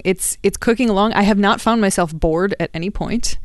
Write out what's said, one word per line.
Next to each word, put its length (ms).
It's, 380
it's 140
cooking 320
along. 240
I 100
have 140
not 240
found 200
myself 320
bored 460
at 140
any 160
point. 560